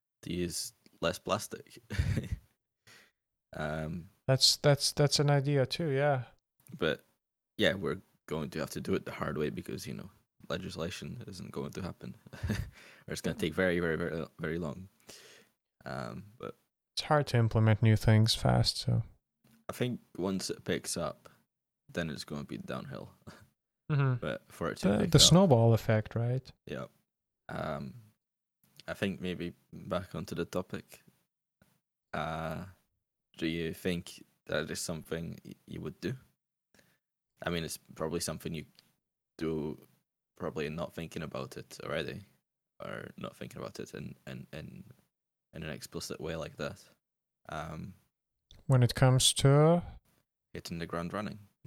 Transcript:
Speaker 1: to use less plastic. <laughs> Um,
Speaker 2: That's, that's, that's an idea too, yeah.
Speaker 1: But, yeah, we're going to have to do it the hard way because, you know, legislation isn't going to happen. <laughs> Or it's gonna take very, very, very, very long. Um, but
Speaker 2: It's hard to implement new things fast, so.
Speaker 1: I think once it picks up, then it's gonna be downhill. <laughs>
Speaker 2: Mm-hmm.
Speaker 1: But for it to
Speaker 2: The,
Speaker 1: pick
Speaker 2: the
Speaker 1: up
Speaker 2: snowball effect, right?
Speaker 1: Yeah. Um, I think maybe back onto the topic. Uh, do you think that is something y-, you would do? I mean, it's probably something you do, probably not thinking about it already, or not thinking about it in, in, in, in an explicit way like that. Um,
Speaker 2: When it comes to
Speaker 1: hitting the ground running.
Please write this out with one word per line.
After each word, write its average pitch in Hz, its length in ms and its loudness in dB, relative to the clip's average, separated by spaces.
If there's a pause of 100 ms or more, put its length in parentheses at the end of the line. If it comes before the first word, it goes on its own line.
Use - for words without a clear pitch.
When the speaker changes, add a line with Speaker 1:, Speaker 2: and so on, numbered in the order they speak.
(220)
Speaker 1:
to - 100 -6
use 87 400 -4 (280)
less 82 200 0
plastic. - 580 -4 (120)
<laughs> - 500 -2 (1160)
Um, 80 500 -4 (200)
Speaker 2:
That's, - 300 4
that's, - 360 4
that's 147 280 2
an 143 100 4
idea 139 360 4
too, 165 240 -4
yeah. 135 320 2 (560)
Speaker 1:
But, 78 260 0 (540)
yeah, 92 160 4
we're 90 240 -2 (280)
going 76 240 -4
to 80 100 -6
have 69 100 -4
to - 100 -6
do 95 140 -2
it - 100 -2
the - 80 -8
hard 78 240 -6
way 76 140 0
because, - 360 -8
you 65 80 -8
know, 50 140 -12 (400)
legislation 90 800 -8
isn't 90 260 -12
going 71 200 -8
to - 100 -8
happen. - 320 -10 (340)
<laughs> 104 80 0 (520)
Or 80 40 -8
it's 82 80 -6
gonna 82 160 -4
take 80 160 -2
very, 87 280 2
very, 82 160 0
very, 82 280 -4 (160)
very 80 180 -4
long. 87 280 -8 (1000)
Um, 65 380 -8 (160)
but - 160 -10 (400)
Speaker 2:
It's - 80 -6
hard 151 260 2
to - 80 0
implement 110 460 6
new 110 140 8
things 110 380 6
fast, 123 440 4
so. - 240 0 (640)
Speaker 1:
I - 40 -8
think 123 260 -2 (180)
once 95 340 -2
it - 140 -8
picks - 320 -2
up, - 320 -6 (640)
then 82 180 -2
it's 65 140 -8
gonna 71 200 -8
be 60 140 -8
downhill. - 520 -10 (160)
<laughs> - 60 -14 (580)
Speaker 2:
Mm-hmm. 139 320 2
Speaker 1:
But 67 260 -4
for - 220 -4
it - 80 -6
to 180 100 2
Speaker 2:
The, 208 120 6
Speaker 1:
pick 196 100 2
Speaker 2:
the 160 80 10
Speaker 1:
up - 40 12
Speaker 2:
snowball 127 520 10
effect, 107 400 2
right? 120 360 -2 (160)
Speaker 1:
Yeah. 65 180 -8 (640)
Um, 73 420 -6 (960)
I 85 60 -6
think 98 260 -2
maybe 87 320 -4 (180)
back 90 440 -6
onto 85 200 -8
the 85 120 -2
topic. - 560 -8 (1120)
Uh, 80 440 -4 (800)
do 82 100 -4
you 82 280 -2
think - 480 -6 (240)
that 80 240 -2
is - 100 -6
something 85 640 -6
y-, - 80 -16 (140)
you - 160 -10
would - 180 -10
do? 95 140 -4 (1300)
I 85 60 -2
mean, 85 140 -2
it's - 140 -8 (160)
probably 82 260 -4
something 82 340 -6
you 73 100 -8 (720)
do, 78 400 -4 (640)
probably 76 320 -6
not 78 240 -6
thinking 85 280 -8
about 67 360 -8
it - 260 -16
already, 76 360 -4 (640)
or - 360 -10
not - 180 -10
thinking - 240 -12
about - 180 -10
it - 140 -12
in, - 220 -12 (120)
in, 65 280 -14
in, - 300 -14 (680)
in 82 100 -10
an 80 60 -8
explicit - 480 -10
way 80 180 -6
like 78 200 -8
that. 76 220 -6 (720)
Um, 82 420 -8 (760)
Speaker 2:
When 127 140 8
it 120 120 4
comes 131 400 6
to 151 480 6 (720)
Speaker 1:
hitting 85 240 -8
the 85 80 -4
ground 85 260 -4
running. 104 280 -6 (260)